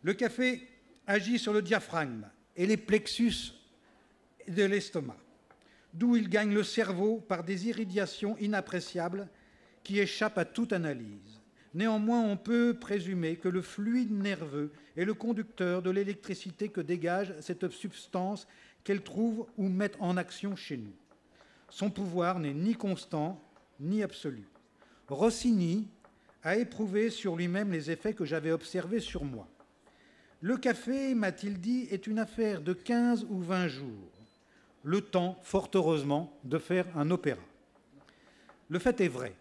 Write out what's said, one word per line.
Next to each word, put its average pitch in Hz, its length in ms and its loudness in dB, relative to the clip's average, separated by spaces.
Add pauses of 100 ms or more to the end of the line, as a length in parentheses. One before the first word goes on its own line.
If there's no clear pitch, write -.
Le 180 100 0
café 247 480 0 (460)
agit 208 320 2
sur 208 140 0
le 208 100 4
diaphragme 156 640 0 (280)
et 175 120 2
les 214 100 6
plexus 214 760 0 (920)
de 190 160 2
l'estomac, 175 540 0 (760)
d'où 240 240 4
il 214 140 4
gagne 208 240 4
le 208 80 4
cerveau 202 560 0
par 180 260 -4
des 185 240 -2
irradiations 208 680 -2
inappréciables 190 920 -2 (560)
qui 196 160 -2
échappent 214 380 2
à 170 80 2
toute 233 260 -2
analyse. 107 680 -4 (320)
Néanmoins, 220 480 2
on 208 160 4
peut 240 420 4
présumer 175 580 -2
que 185 120 0
le 180 140 0
fluide 220 480 0
nerveux 160 600 -2 (240)
est 165 80 0
le 208 120 2
conducteur 208 680 0
de 180 80 0
l'électricité 196 800 -2
que 208 100 -4
dégage 175 640 0
cette 180 280 -4
substance - 760 -6 (360)
qu'elle 196 180 0
trouve 220 460 -2 (100)
ou 196 100 0
met 196 320 2
en 180 160 0
action 180 400 -4
chez 147 220 -8
nous. 104 160 -12 (760)
Son 202 200 -2
pouvoir 180 500 0
n'est 147 140 -2
ni 180 220 0
constant, 175 680 -4 (380)
ni 185 220 0
absolu. 135 460 -6 (600)
Rossini 208 800 2 (560)
a 170 120 2
éprouvé 220 540 0
sur 196 260 -4
lui-même 180 360 0
les 160 200 -2
effets 214 220 -2
que 196 120 -2
j'avais 156 260 0
observés 175 480 -2
sur 170 240 -6
moi. « 123 240 -8 (960)
Le 226 160 0
café, 262 580 0
m'a-t-il 202 440 -2
dit, 240 300 0
est 190 160 -4
une 214 140 0
affaire 214 420 0
de 160 120 0
quinze 240 540 2
ou 196 120 -2
vingt 180 280 0
jours. 123 440 -8 (720)
Le 170 180 2
temps, 185 400 0
fort - 320 0
heureusement, 156 580 4 (120)
de 143 160 0
faire 180 260 0 (100)
un 151 140 2
opéra. » 170 320 0 (1300)
Le 156 80 -2
fait 240 240 2
est 180 60 6
vrai 123 340 -4